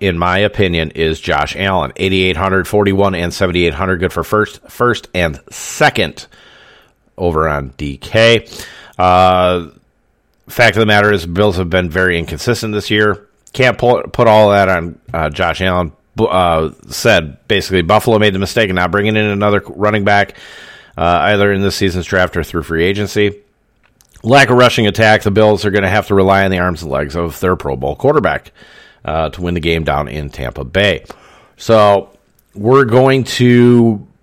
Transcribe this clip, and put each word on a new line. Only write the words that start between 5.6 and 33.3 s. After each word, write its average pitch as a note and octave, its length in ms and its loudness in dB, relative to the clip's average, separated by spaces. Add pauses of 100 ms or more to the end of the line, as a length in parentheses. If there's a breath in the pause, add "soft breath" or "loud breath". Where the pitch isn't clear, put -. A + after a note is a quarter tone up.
over D#2+ 320 -2
on C#2+ 260 -6
D C#2+ 220 -8
K. A2+ 500 0 (500 loud breath)
Uh, F2+ 720 2 (800)
fact A2+ 300 0
of - 20 4
the A2+ 60 2
matter G#2 260 4
is, F2+ 140 -2
Bills F2+ 320 0
have F#2 120 -4
been F2+ 200 0
very F2+ 280 0
inconsistent G#2 560 -6
this G#2 160 -6
year. G#2 380 0 (240)
Can't B2 260 0
pull, A#2+ 260 0
put A#2+ 260 0
all G#2+ 220 6
that G2+ 180 2
on, E2+ 280 -4 (160)
uh, D#2 160 -4
Josh E2 300 -2
Allen. F2+ 320 -2 (240)
Bu-, A2 120 0
uh, E2 440 0 (160)
said, E2+ 600 -2
basically, F#2+ 320 0
Buffalo G#2+ 380 2
made G#2 140 2
the F#2+ 60 -4
mistake G2 300 -2
of F#2 80 -4
not F2+ 140 0
bringing G#2 260 0
in G#2+ 80 0
another G2+ 420 0
running G#2 380 -2
back, G2+ 320 0 (600 loud breath)
uh, E2+ 40 -8 (220)
either G2+ 280 2
in G2 100 -2
this G2 140 -2
season's F2+ 300 -2
draft F2+ 320 0
or D#2+ 80 -2
through E2 180 -6
free E2 220 -2
agency. G2+ 560 -2 (840)
Lack C3+ 260 4
of B2+ 60 2
rushing B2 320 4
attack, G#2+ 360 2
the A2 60 -2
Bills G#2+ 360 2
are G2+ 60 -2
gonna G2 180 0
have G2+ 180 -2
to G2+ 80 0
rely G2 300 4
on F#2+ 60 -2
the F#2 80 -2
arms F2 240 -4
and D2 80 -10
legs C#2+ 260 -4
of E2+ 240 -6
their F2+ 160 0
Pro C2+ 180 -6
Bowl C2+ 220 -6
quarterback, A#2+ 560 -2 (500 loud breath)
uh, D#2+ 280 -4
to F#2 100 -14
win F2 140 -4
the F2 40 -4
game E2 240 -2
down C#2+ 240 -2
in D2 220 -10
Tampa C2 340 -10
Bay. E2 400 -2 (540 loud breath)
So, G#2 540 4 (440)
we're B2 300 2
going B2+ 400 2
to A#2+ 840 2 (160)